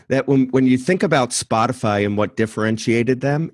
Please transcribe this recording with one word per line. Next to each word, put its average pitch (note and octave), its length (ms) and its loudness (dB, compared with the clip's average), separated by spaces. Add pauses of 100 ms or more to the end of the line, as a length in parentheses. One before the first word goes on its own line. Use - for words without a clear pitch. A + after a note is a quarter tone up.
that C3 180 -2
when, C3+ 220 2
when C3 180 2
you B2+ 100 4
think F3+ 260 -2
about C#3+ 260 2
Spotify A2+ 760 -2
and G2+ 120 -2
what G#2 200 -2
differentiated A2+ 840 0
them, C#3+ 320 -2